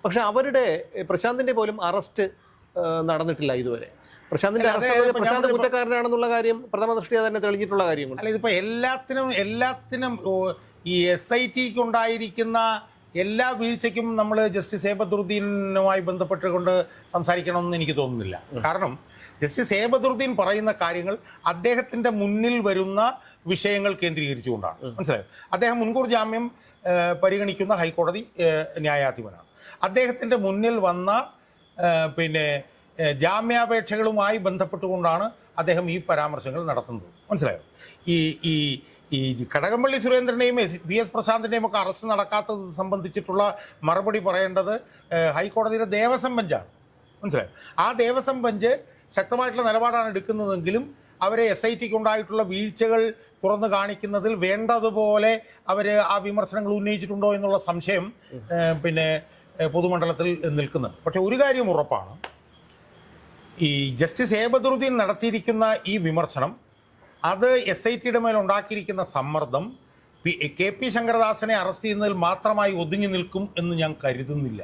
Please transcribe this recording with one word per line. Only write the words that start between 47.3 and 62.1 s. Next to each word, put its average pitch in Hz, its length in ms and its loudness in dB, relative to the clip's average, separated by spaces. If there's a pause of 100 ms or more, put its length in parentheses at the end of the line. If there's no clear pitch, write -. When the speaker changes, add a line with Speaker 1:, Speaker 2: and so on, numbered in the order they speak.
Speaker 2:
ആ - 20 2 (160)
ദേവസ്വം 254 420 0
ബെഞ്ച് 220 260 2 (460)
ശക്തമായിട്ടുള്ള 240 520 -2
നിലപാടാണ് 233 440 2
എടുക്കുന്നതെങ്കിലും 196 720 -2 (420)
അവരെ 226 280 2
എസ് 226 160 -4
ഐ 233 100 0
ടിക്ക് 220 200 -4
ഉണ്ടായിട്ടുള്ള 220 520 0
വീഴ്ചകൾ 220 500 2 (420)
തുറന്നു 208 300 2
കാണിക്കുന്നതിൽ 202 600 -2 (120)
വേണ്ടതുപോലെ 214 840 2 (400)
അവർ 196 140 0 (280)
ആ - 20 4 (120)
വിമർശനങ്ങൾ 208 500 -2
ഉന്നയിച്ചിട്ടുണ്ടോ 202 600 0
എന്നുള്ള 196 200 2 (120)
സംശയം, 180 360 -2 (300)
Speaker 1:
ഉം. 117 80 -14 (120)
Speaker 2:
ഏ, - 20 0 (260)
പിന്നെ, 160 240 2 (520)
ഏ, 160 160 2
പൊതുമണ്ഡലത്തിൽ 170 520 2 (320)
നിൽക്കുന്നുണ്ട്. 139 460 -4
പക്ഷേ 185 220 0
ഒരു 247 140 0
കാര്യം 254 320 4
ഉറപ്പാണ്, 120 400 -2 (1500)